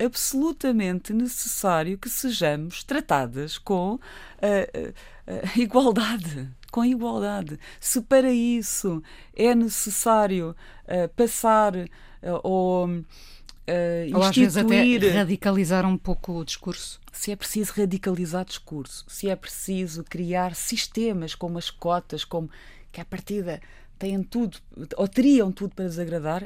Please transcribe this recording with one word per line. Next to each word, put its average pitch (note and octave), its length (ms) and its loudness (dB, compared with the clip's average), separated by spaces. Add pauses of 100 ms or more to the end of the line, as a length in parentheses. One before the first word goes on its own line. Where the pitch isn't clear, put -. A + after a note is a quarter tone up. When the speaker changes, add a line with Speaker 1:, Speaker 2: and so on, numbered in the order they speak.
Speaker 1:
absolutamente B3+ 1080 0
necessário G3 840 0
que - 100 -12
sejamos E3 760 -2
tratadas C#3 760 -2
com, G3 420 -2 (400)
ah, G#3 80 0
ah, - 460 -2 (340)
ah, - 320 -2
igualdade. G#3+ 880 2 (220)
Com A#3 140 2
igualdade. G#3 720 -2 (200)
Se - 220 -2
para C4 300 6
isso A#3 720 0 (340)
é A#3+ 200 4
necessário, G#3 1000 2 (320)
ah, F3 280 0
passar, A3 600 4
ah, - 680 -8
ou, F#3 440 2 (800)
ah, E3+ 480 -2
Speaker 2:
Ou F#3 80 6
às F#3+ 120 4
vezes G3+ 220 6
até A#3 280 4
Speaker 1:
instituir G3+ 300 4
Speaker 2:
radicalizar F#3+ 720 2
um F#3 120 2
pouco - 360 -4
o E3 120 -8
discurso. - 540 -10 (120)
Speaker 1:
Se - 200 -8
é G3+ 40 -6
preciso - 380 -4
radicalizar F#3 720 -2
discurso, - 640 -12
se - 220 -6
é F#3 60 0
preciso F#3 680 -6
criar F3+ 520 -4
sistemas G#3 800 -4
como F3 220 -6
as E3+ 120 -8
cotas, E3+ 560 -4
como E3 240 -6 (420)
que - 80 -14
à E3+ 60 -14
partida F3+ 560 -6 (360)
têm G3 240 -4
tudo, A3+ 360 -2 (400)
ou G3 100 2
teriam B3 440 6
tudo G3+ 240 -6
para F#3+ 100 -4
desagradar, E3 600 -4